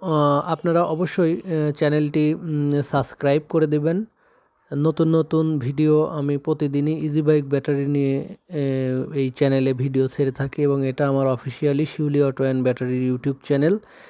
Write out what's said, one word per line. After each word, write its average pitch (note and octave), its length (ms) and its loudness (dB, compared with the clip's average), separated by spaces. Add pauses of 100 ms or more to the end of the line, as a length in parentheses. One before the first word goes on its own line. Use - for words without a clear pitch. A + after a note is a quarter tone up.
আহ, F#3+ 80 -8 (360)
আপনারা E3+ 380 0
অবশ্যই, E3 540 0
আহ, D#3 360 -2
চ্যানেলটি, D3+ 600 0
উম, D3 480 -2
সাবস্ক্রাইব C#3 640 0
করে D#3+ 180 2
দেবেন। D#3 380 0 (720)
নতুন D#3+ 380 2
নতুন D#3+ 440 0
ভিডিও D3+ 460 2
আমি C#3+ 340 -2
প্রতিদিনই D3+ 640 -2
ইজি D3+ 180 0
বাইক D3 260 2
ব্যাটারি C#3 380 0
নিয়ে, C#3 420 0
আহ, C3+ 840 -4
এই C3+ 180 -2
চ্যানেলে C3+ 420 2
ভিডিও C3 360 0
ছেড়ে C3+ 240 -2
থাকি C#3 300 -4
এবং C#3 240 2
এটা C3+ 220 0
আমার C3+ 180 2
অফিসিয়ালি C#3 600 -2
শিউলি C#3+ 360 0
অটো C3+ 200 0
অ্যান্ড C3 200 0
ব্যাটারির B2+ 500 0
YouTube C3+ 340 -4
চ্যানেল। D3 320 2 (320)